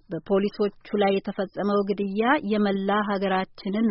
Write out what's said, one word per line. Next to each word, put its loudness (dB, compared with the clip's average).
በፖሊሶቹ -2
ላይ 2
የተፈጸመው -2
ግድያ 0
የመላ 0
ሀገራችንን -2